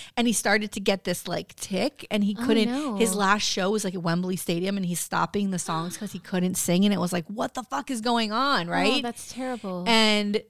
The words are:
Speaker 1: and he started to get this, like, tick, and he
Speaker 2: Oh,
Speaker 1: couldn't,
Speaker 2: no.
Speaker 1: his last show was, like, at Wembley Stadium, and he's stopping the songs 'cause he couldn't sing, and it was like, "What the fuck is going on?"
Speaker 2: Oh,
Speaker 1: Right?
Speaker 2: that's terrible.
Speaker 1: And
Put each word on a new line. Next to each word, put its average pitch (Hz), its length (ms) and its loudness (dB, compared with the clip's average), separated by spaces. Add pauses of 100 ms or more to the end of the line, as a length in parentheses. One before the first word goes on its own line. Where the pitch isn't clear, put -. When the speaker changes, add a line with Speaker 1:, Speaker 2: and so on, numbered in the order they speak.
(180)
Speaker 1:
and 240 80 2
he 233 80 4
started 214 380 0
to 214 80 -6
get 196 240 0
this, 180 220 -4
like, 170 300 -6
tick, - 540 -4
and 208 120 0
he 202 160 0
Speaker 2:
Oh, 233 60 -6
Speaker 1:
couldn't, 220 260 4
Speaker 2:
no. 269 260 -4
Speaker 1:
his 196 180 2
last 202 300 2
show 190 260 0
was, 214 140 0
like, 185 100 -4
at 180 80 -6
Wembley 180 340 0
Stadium, 185 400 -2
and 190 80 -2
he's 175 160 -2
stopping 190 500 0
the 185 80 -2
songs 170 380 -4
'cause 202 160 -8
he 190 60 -8
couldn't 185 380 0
sing, 180 280 4
and 208 80 4
it 185 80 0
was 175 120 0
like, 175 160 -2
"What 240 260 -6
the 247 80 -8
fuck 269 280 -6
is 226 120 -4
going 233 280 0
on?" 247 380 0
Speaker 2:
Oh, 170 40 -6
Speaker 1:
Right? 208 300 2
Speaker 2:
that's - 300 -8
terrible. 214 540 -6
Speaker 1:
And 214 640 4